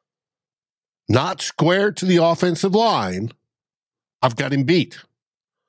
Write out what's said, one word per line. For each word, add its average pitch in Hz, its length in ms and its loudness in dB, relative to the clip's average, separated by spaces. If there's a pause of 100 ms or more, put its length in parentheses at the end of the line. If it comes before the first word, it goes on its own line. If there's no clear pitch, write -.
(1080)
not 135 320 -2
square 190 500 0
to - 140 -6
the 185 120 4
offensive 170 560 0
line, 185 580 0 (880)
I've 127 160 0
got 139 160 -4
him 139 100 0
beat. 160 360 0 (680)